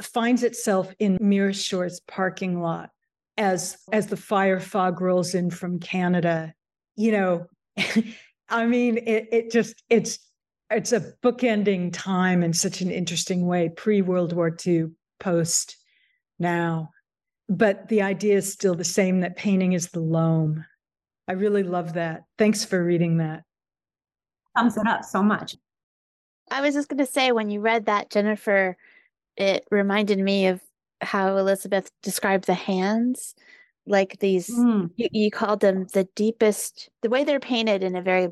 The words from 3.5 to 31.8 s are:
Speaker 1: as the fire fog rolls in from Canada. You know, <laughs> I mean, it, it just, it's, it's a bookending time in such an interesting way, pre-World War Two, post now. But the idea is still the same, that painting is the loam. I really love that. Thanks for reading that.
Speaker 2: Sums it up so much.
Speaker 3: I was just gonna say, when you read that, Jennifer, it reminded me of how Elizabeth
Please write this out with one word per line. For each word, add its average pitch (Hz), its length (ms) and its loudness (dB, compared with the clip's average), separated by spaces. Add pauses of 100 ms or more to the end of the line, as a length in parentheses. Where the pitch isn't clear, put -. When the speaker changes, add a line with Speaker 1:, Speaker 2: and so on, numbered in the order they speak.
Speaker 1:
as 208 140 0
the 196 100 -6
fire 190 420 0
fog 185 400 -2
rolls 180 340 0
in 175 160 -2
from 175 300 -6
Canada. 170 720 -2 (440)
You 220 160 2
know, 185 320 0 (320)
<laughs> - 720 -4
I 233 160 0
mean, 240 320 2
it, 226 340 -2
it 226 200 0
just, 226 380 0
it's, - 300 2 (500)
it's 220 220 -2
a 208 220 -2 (100)
bookending 208 680 2
time 180 500 2
in 170 80 2
such 196 300 -2
an 180 100 -2
interesting 175 540 -2
way, 175 240 0
pre-World 180 640 0
War 170 180 0
Two, 165 400 0 (300)
post 170 560 -2 (600)
now. 170 520 -2 (580)
But 202 400 0
the 214 140 2
idea 202 340 0
is 190 160 0
still 185 240 0
the 175 80 -6
same, 185 380 2
that 175 160 -4
painting 190 340 2
is 175 160 -2
the 170 140 -8
loam. 160 640 0 (640)
I - 40 -4
really 202 300 0
love 175 300 -4
that. 165 300 -6 (140)
Thanks 214 280 2
for 180 180 0
reading 170 360 2
that. 160 240 -4 (1120)
Speaker 2:
Sums 233 180 2
it 214 100 0
up - 200 0
so 196 180 -2
much. 214 320 -2 (960)
Speaker 3:
I 269 120 -4
was 285 140 2
just 285 140 -2
gonna 277 160 0
say, 262 280 2
when 214 160 0
you 208 100 -4
read 226 280 0
that, 208 220 0
Jennifer, 202 680 0 (580)
it 196 340 0
reminded 202 500 2
me 196 280 2
of 185 140 0 (400)
how 196 360 -2
Elizabeth 196 540 0 (100)